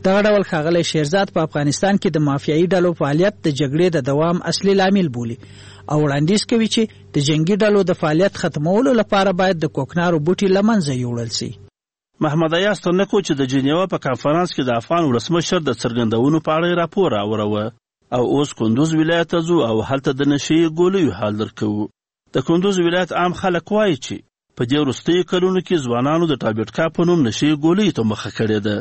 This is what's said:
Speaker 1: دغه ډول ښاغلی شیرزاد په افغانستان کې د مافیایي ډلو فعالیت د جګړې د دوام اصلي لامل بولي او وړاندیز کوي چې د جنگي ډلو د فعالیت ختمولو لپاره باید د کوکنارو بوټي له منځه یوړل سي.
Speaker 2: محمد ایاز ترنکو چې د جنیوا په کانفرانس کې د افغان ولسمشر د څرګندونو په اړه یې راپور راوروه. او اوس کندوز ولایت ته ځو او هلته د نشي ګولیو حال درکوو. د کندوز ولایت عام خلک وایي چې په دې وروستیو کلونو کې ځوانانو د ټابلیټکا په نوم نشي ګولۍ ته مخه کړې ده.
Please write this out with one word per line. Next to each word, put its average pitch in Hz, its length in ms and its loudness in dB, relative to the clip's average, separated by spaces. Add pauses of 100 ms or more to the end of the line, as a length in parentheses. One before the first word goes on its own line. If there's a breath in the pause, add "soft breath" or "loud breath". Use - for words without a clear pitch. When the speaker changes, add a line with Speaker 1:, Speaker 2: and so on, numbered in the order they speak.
Speaker 1:
دغه 190 220 2
ډول 208 240 4
ښاغلی 170 400 0
شیرزاد 165 460 0
په 175 120 2
افغانستان 147 540 0
کې 196 140 0
د 156 120 2
مافیایي 151 460 0
ډلو 180 260 2
فعالیت 165 360 0 (100)
د 165 40 2 (100)
جګړې 151 360 0
د 131 140 -2
دوام 165 280 0 (140)
اصلي 196 220 0
لامل 190 420 2
بولي 120 220 -8 (540 loud breath)
او 151 100 0
وړاندیز 151 500 0
کوي 226 160 2
چې 226 160 0 (320 loud breath)
د 143 120 0
جنگي 160 360 2
ډلو 208 200 4
د 175 180 0
فعالیت 170 400 0
ختمولو 185 580 0
لپاره 196 320 2 (100)
باید 185 180 2
د 156 180 -4
کوکنارو 170 500 0
بوټي 185 260 0
له 196 160 2
منځه 170 320 0
یوړل 117 380 -6
سي. 120 100 -8 (680)
Speaker 2:
محمد 156 340 0
ایاز 185 320 0
ترنکو 190 360 0
چې - 200 -2
د 131 120 0
جنیوا 143 400 0
په 156 120 -4
کانفرانس 147 480 -2
کې 151 160 -4
د - 20 0 (100)
افغان 170 280 -2
ولسمشر 165 500 0
د 143 120 -2 (100)
څرګندونو 120 640 0
په 156 100 -2
اړه 170 140 0
یې 175 140 0
راپور 175 240 0 (100)
راوروه. 107 480 -2 (460)
او 123 120 0 (140)
اوس 143 160 0
کندوز 131 420 0
ولایت 165 320 2
ته 175 200 -2
ځو 170 100 2 (120)
او 110 120 0
هلته 139 320 -2
د 131 80 -4 (120)
نشي 156 280 0 (180)
ګولیو 180 400 2
حال 107 180 -2
درکوو. 107 520 -4 (440)
د - 40 0 (100)
کندوز 180 320 2
ولایت 170 340 0
عام 175 200 0
خلک 175 380 -4
وایي 208 240 2
چې - 200 -12 (420)
په 123 120 -2
دې 143 120 2
وروستیو 170 500 0
کلونو 185 360 0
کې 160 200 0
ځوانانو 143 420 0
د 131 140 -2
ټابلیټکا 110 420 -2 (100)
په 185 140 0
نوم 175 180 4
نشي 147 220 0 (160)
ګولۍ 196 320 4
ته 117 140 0
مخه 104 260 -8
کړې 107 300 0
ده. 104 140 -2